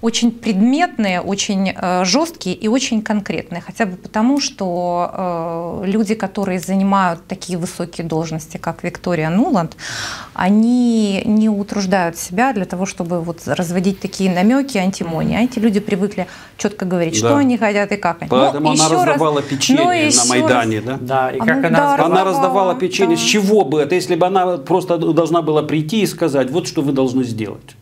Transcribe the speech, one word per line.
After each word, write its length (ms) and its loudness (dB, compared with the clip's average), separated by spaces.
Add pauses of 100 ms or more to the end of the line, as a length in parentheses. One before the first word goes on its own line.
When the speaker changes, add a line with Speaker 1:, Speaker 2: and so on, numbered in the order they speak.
Speaker 1:
очень 300 2
предметные, 880 0
очень, 560 -2
э, 280 0
жесткие 500 -2 (100)
и 40 2
очень 340 0
конкретные. 580 -4
Хотя 260 -12
бы 100 -8
потому, 440 0
что, 1400 -4
э, 40 -4
люди, 280 0
которые 460 -4
занимают 680 0
такие 300 -8
высокие 480 -6
должности, 520 -6
как 260 -8
Виктория 460 -2
Нуланд, 460 0 (580)
они 920 2
не 220 4
утруждают 680 0
себя 360 0
для 120 -2
того, 220 -4
чтобы 340 -4
вот 260 -6
разводить 540 0
такие 300 -2
намеки, 480 2
антимонии. 580 -2
А 60 0
эти 160 -2
люди 220 2
привыкли 460 -2 (300)
четко 280 -4
говорить, 320 0
что 120 2
Speaker 2:
Да. 100 4
Speaker 1:
они 200 4
хотят 340 0
и 40 -2
как 260 -2
они. 80 -8
Speaker 2:
Поэтому 360 4
Speaker 1:
Но 60 4
Speaker 2:
она 120 4
Speaker 1:
еще 100 2
раз, 120 4
Speaker 2:
раздавала 340 2
Speaker 1:
но 20 -6
Speaker 2:
печенье 420 2
на 100 2
Speaker 1:
еще 260 2
раз. 80 0
Speaker 2:
Майдане, 520 2
да? 200 -6
Speaker 3:
Да, 300 -2
и 100 -6
Speaker 1:
А 40 -2
Speaker 3:
как 180 2
Speaker 1:
ну 60 0
Speaker 3:
она 100 4
Speaker 1:
да, 180 2
Speaker 3:
раздавала. 80 2 (100)
Speaker 2:
Она 100 4
раздавала 500 2
печенье. 420 0
Speaker 1:
Да. 60 -2
Speaker 2:
С 20 -2
чего 400 4
бы 160 0
это, 160 0
если 200 0
бы 100 4
она 320 2
просто 400 0
д-, 140 0
должна 300 2
была 200 2
прийти 400 0
и 40 2
сказать: 440 0
«Вот 180 -2
что 140 -2
вы 100 0
должны 320 2
сделать»? 580 -8